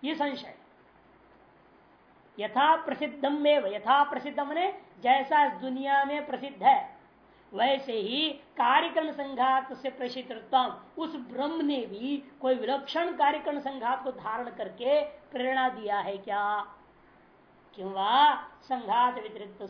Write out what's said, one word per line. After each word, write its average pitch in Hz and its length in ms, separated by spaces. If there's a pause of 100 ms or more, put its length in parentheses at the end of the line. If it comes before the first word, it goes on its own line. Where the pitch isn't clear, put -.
ये 302 100
संशय। 269 400 (1800)
यथा 269 380
प्रसिद्धम 294 680
एव, 294 200
यथा 208 380
प्रसिद्धम 277 420
माने 349 360 (180)
जैसा 269 440
इस 269 80
दुनिया 269 520
में 294 220
प्रसिद्ध 262 360
है, - 340 (580)
वैसे 262 380
ही 240 380
कार्यक्रम 302 800
संघात 262 600
से 262 180
प्रेषितृत्वम, 247 920 (180)
उस 311 180
ब्रह्म 285 500
ने 269 200
भी 247 540
कोई 262 140
विलक्षण 277 640
कार्यक्रम 294 420
संघात 262 460
को 254 60
धारण 240 400
करके 247 540
प्रेरणा 262 640
दिया 208 300
है 196 200
क्या? 202 580 (1000)
क्यों 190 180
वा 233 420 (280)
संघात 240 520
व्यतिरिक्त, 208 560